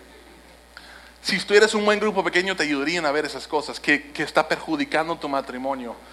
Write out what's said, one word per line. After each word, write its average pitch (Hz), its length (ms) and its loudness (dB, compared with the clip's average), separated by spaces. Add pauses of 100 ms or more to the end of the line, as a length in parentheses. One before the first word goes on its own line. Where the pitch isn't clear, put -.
(1200)
Si 190 160 0
tú 202 160 2
eres 214 180 8
un 208 120 0
buen 208 140 4
grupo 196 240 0
pequeño, 180 320 0
te 170 80 -2
ayudarían 151 440 0
a 139 40 2
ver 151 140 0
esas 135 220 -10
cosas 135 320 -4
que, 143 320 0
que - 100 -6
está 156 260 0
perjudicando 156 680 -2
tu 156 120 -8
matrimonio 131 680 -6 (180)